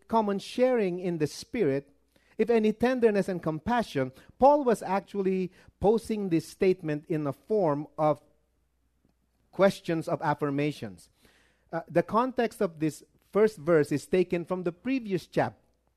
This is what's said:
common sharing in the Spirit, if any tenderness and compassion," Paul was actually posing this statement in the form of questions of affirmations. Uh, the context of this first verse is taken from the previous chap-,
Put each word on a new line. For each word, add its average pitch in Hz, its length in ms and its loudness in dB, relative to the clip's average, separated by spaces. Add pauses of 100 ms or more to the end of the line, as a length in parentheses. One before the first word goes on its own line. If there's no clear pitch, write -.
common 208 300 0
sharing 220 600 0
in 175 180 -4
the 151 80 2
Spirit, 143 600 -4 (500)
if 220 120 2
any 220 220 4
tenderness 226 560 2
and 180 140 -6
compassion," 156 720 -2 (260)
Paul 285 260 6
was 233 180 0
actually 190 680 -4 (300)
posing 208 480 0
this 165 180 0
statement 165 600 -2
in 151 160 -2
the 139 80 -2
form 156 560 -2 (100)
of 151 220 0 (1300)
questions 170 580 0
of 160 140 -4
affirmations. 143 880 -4 (600)
Uh, 165 160 -4
the 165 140 0
context 240 580 -2
of 165 200 -4
this 156 240 -4 (260)
first 214 260 2
verse 151 360 2
is 143 120 -2
taken 180 400 0
from 185 200 -6
the 175 80 -4
previous 220 540 -4
chap-, - 320 -4 (380)